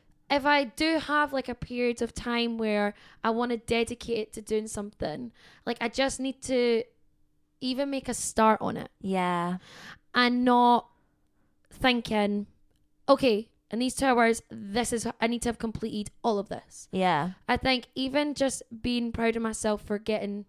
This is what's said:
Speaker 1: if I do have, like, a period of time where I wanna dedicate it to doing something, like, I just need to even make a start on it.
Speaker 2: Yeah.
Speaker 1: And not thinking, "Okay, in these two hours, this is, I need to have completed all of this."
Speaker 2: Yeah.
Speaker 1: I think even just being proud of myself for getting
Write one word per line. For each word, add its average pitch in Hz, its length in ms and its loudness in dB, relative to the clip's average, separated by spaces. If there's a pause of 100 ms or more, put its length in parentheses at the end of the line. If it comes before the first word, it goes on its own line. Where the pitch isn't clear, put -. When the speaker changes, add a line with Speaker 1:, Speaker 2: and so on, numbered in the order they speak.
(320)
Speaker 1:
if 277 160 2
I 285 180 4
do 311 340 0
have, 285 340 0
like, 269 160 -4
a 247 60 -4
period 240 480 -2
of 226 120 -4
time 233 440 -2
where 208 360 0 (280)
I 226 80 2
wanna 240 260 0
dedicate 233 600 -2
it 214 160 -6
to 220 80 -12
doing 220 260 -2
something, 214 640 -8 (340)
like, 233 140 -4
I 247 80 0
just 269 320 -2
need 262 220 -6
to 240 420 2 (760)
even 262 300 -2
make 269 180 -6
a 247 60 -2
start 220 460 2
on 202 160 -4
it. - 140 -10 (100)
Speaker 2:
Yeah. 180 580 -2 (560)
Speaker 1:
And 247 300 2
not 240 440 6 (840)
thinking, 208 760 0 (640)
"Okay, 247 400 4 (220)
in 220 100 -6
these 254 140 -2
two 277 120 0
hours, 233 440 4
this 220 420 -4
is, 226 140 -2 (140)
I 226 60 0
need 233 160 -2
to 240 60 -2
have 226 100 -4
completed 214 540 -6 (100)
all 214 160 2
of 196 100 -6
this." - 440 -14
Speaker 2:
Yeah. 180 380 2 (180)
Speaker 1:
I 247 80 2
think 254 380 0
even 269 400 -2
just 269 280 -2 (200)
being 240 300 -2
proud 226 240 0
of 233 60 -4
myself 220 400 -2
for 208 160 -4
getting 202 500 -4